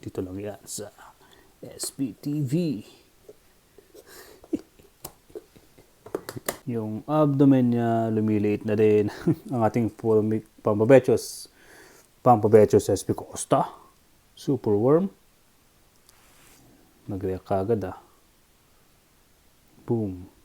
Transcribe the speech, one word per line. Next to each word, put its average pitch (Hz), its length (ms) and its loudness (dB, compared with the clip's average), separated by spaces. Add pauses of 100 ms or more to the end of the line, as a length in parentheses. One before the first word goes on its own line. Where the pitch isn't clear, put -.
Dito - 160 -12
lang 92 160 -10
yan 101 320 -12
sa - 240 -14 (720)
S - 320 -14
P 131 160 -6
T 147 320 -6
V. 139 400 -4 (1700)
<laughs> - 2250 -16
Yung 107 320 -8
abdomen 139 640 4
niya, 113 400 0
lumiliit 107 560 0
na 107 80 0
din. 107 320 4 (220)
<laughs> - 260 -4
Ang 117 80 0
ating 110 320 0
pulmi-, 107 480 0 (160)
pampabechos. 110 880 2 (720)
Pampabechos 107 720 6
S - 160 -4
P 107 80 -2
Costa. - 560 -4 (640)
Superworm. 131 720 0 (2000)
Nag-react 95 400 -8
kagad, 101 400 -2
ah. 87 80 -12 (1900)
Boom. 98 400 -6 (180)